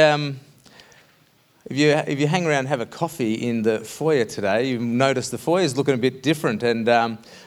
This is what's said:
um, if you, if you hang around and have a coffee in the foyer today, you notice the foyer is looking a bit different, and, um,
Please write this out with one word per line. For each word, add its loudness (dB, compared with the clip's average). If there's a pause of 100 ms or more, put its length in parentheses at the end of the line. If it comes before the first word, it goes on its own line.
um, 2 (1300)
if -8
you, 4
if 0
you 2
hang 0
around 2
and -4
have -2
a -4
coffee -4
in -2
the 0
foyer 0
today, -2
you -2
notice 0
the -8
foyer 0
is -2
looking 2
a -2
bit -2
different, -2
and, 0
um, 2 (280)